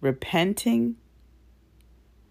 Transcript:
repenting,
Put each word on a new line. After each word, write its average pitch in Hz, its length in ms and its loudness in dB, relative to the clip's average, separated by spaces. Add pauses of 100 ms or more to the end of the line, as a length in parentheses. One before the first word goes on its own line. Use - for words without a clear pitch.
repenting, 208 960 0 (1300)